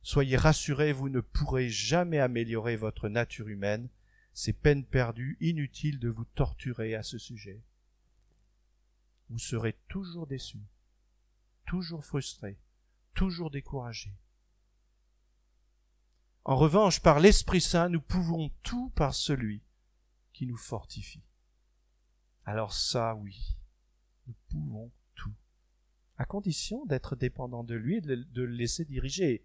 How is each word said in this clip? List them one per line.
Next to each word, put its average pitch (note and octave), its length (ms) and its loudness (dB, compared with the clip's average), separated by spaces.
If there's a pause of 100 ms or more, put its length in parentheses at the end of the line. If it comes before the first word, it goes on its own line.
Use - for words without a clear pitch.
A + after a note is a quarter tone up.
Soyez C3+ 360 2
rassurés, D3+ 540 6
vous C3+ 180 0
ne C3 120 2
pourrez C3 480 0
jamais D3 500 2
améliorer A#2 560 2
votre A2 340 -4
nature A2+ 380 -2
humaine. G#2 400 -2 (460)
C'est - 200 0
peine C#3+ 300 4
perdue, B2 580 -2
inutile D3+ 580 -2
de A#2+ 100 -2
vous A2+ 160 -4
torturer A#2 720 -2
à A2 80 -6
ce - 140 -8
sujet. G#2+ 440 -14 (1700)
Vous A#2 100 -8
serez A2+ 360 -2 (120)
toujours F3 400 -8
déçus, A#2+ 360 -10 (1000)
toujours E3+ 380 -6
frustrés, A2 540 -6 (560)
toujours F3 360 0
découragés. B2 640 -8 (2250)
En C3+ 120 2
revanche, D#3+ 420 6
par D3+ 220 8
l'Esprit F#3+ 400 6
Saint, F3 260 2
nous E3+ 140 0
pouvons E3 500 0 (120)
tout B3 320 -4
par C#3 180 2
celui A#2 480 -2 (720)
qui C3+ 120 -6
nous A#2+ 120 -6
fortifie. - 680 -10 (1200)
Alors G#2 280 -4
ça, A2+ 420 0
oui, G2+ 400 -6 (720)
nous A#2+ 80 -14 (140)
pouvons A#2+ 420 -8 (240)
tout, G#2+ 180 -10 (840)
à B2+ 80 -4
condition G3+ 600 -4
d'être C3+ 300 -4
dépendants B2 480 -6
de A#2 120 -6
lui B2 220 -2
et G#3 40 -2
de D3 120 -4
le, B2 100 -4
de B2 180 -8
le A#2+ 120 -4
laisser A#2+ 320 0
diriger. C3+ 600 0